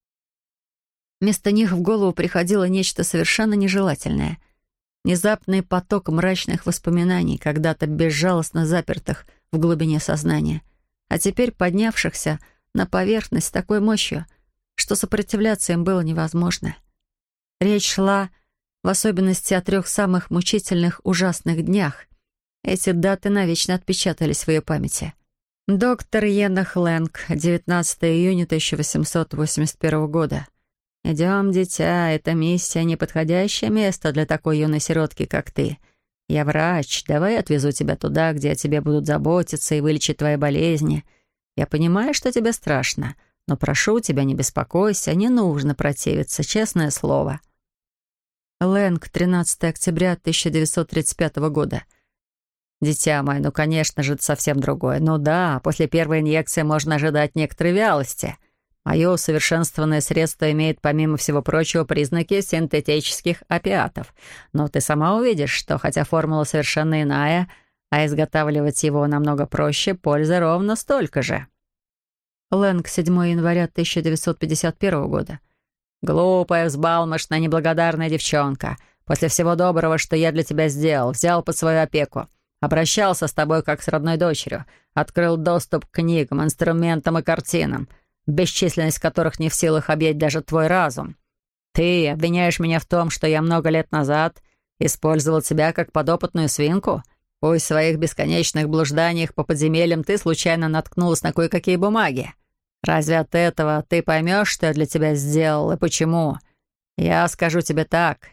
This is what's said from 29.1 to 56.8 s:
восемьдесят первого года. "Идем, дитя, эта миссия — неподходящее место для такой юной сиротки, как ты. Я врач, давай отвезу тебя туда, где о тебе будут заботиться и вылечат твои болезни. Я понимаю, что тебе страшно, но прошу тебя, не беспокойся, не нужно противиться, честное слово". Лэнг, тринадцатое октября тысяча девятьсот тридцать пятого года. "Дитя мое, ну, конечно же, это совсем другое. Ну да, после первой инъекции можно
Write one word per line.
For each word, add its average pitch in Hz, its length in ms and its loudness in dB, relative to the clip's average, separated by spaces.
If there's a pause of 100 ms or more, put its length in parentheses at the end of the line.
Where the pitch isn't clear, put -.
восемьдесят 151 440 -2
первого 156 280 0
года. 151 400 -2 (560)
"Идем, 185 480 0
дитя, 175 600 0
эта 156 240 -2
миссия — 165 500 0
неподходящее 170 840 -2
место 202 420 0
для 151 140 0
такой 156 320 0
юной 151 220 0
сиротки, 156 440 -2
как - 260 -4
ты. 143 280 -4 (500)
Я 151 160 0
врач, 156 600 -2
давай 175 340 0
отвезу 147 340 0
тебя 147 240 -2
туда, 156 380 0
где 147 180 0
о - 20 -2
тебе 147 280 -2
будут 147 240 0
заботиться 151 680 0
и 151 60 0
вылечат 151 380 0
твои 147 180 0
болезни. 151 680 0 (500)
Я 147 100 0
понимаю, 175 460 0
что - 180 -2
тебе 233 220 2
страшно, 139 640 -2 (320)
но 143 80 0
прошу 208 440 0
тебя, 139 240 0
не 135 100 2
беспокойся, 165 800 -2
не 208 160 2
нужно 147 440 2
противиться, - 720 -2
честное 175 460 0
слово". 143 500 -2 (1200)
Лэнг, 190 480 0
тринадцатое 175 600 0
октября 175 460 0
тысяча 165 340 -2
девятьсот 156 400 0
тридцать - 260 -2
пятого 156 320 -2
года. 147 360 -2 (1000)
"Дитя 151 400 0
мое, 143 200 -2
ну, 143 100 -2
конечно 156 500 0
же, 139 120 0
это 135 80 -8
совсем 143 380 0
другое. 135 400 0
Ну 160 160 2
да, 151 480 0
после 156 240 0
первой 160 320 0
инъекции 156 400 0
можно 151 360 0